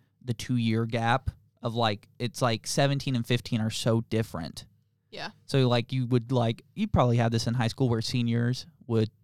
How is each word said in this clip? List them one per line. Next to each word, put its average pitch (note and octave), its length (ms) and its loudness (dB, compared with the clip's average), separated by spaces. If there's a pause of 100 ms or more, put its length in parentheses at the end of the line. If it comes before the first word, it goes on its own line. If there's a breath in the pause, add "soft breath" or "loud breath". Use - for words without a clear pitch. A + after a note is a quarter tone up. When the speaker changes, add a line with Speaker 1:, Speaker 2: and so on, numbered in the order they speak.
(240)
Speaker 1:
the B2 100 -4
two-year A2+ 520 0
gap A#2 440 0 (320)
of, A#2 140 -4
like, A2 320 -2 (120)
it's, A#2+ 220 -6
like, A2+ 240 0
seventeen C#3 500 0
and A#2 120 -2
fifteen A#2 320 0
are A2 100 0
so A#2 400 0
different. G2 560 -4 (460)
Speaker 2:
Yeah. - 200 -10 (140)
Speaker 1:
So, C3 220 2
like, A#2+ 240 0
you C3 160 -2
would, A#2+ 240 0
like, A#2 320 0 (100)
you G#3+ 140 -2
probably B2 300 4
had A#2 160 2
this A2+ 140 0
in A#2 80 0
high A#2 120 0
school B2+ 220 0
where A#2 120 0
seniors A#2+ 640 -2 (220)
would A2 220 2 (140)